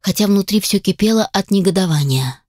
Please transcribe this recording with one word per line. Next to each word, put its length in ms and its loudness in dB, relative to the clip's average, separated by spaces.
хотя 260 -2
внутри 320 0
всё 200 -2
кипело 460 0
от 260 -4
негодования. 960 0